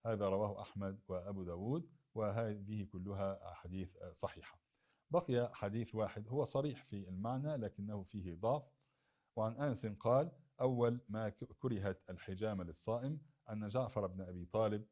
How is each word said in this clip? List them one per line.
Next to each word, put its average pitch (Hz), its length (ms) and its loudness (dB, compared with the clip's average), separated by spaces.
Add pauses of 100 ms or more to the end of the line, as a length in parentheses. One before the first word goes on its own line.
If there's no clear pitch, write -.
هذا 107 240 2
رواه 101 320 2
أحمد 101 460 -6
وأبو 95 360 -4
داود، 107 460 -4 (260)
وهذه 104 680 0
كلها 95 680 -4
أحاديث 90 460 -8 (160)
صحيحة. - 460 -8 (520)
بقي 123 420 2
حديث 107 420 -2
واحد 107 320 0
هو 131 160 0
صريح 135 400 -2
في 98 260 -8
المعنى 131 480 -2
لكنه 104 460 -4
فيه 92 320 -6
ضعف. 120 280 2 (720)
وعن 110 200 2
أنس 139 300 0
قال: 120 460 4 (300)
"أول 120 380 6 (100)
ما 107 200 0
ك-، - 140 -10
كرهت 98 680 0
الحجامة 95 540 -2
للصائم 120 560 -2 (300)
أن 107 180 -4
جعفر 107 400 0
بن 95 140 -4
أبي 90 240 -6
طالب 107 460 4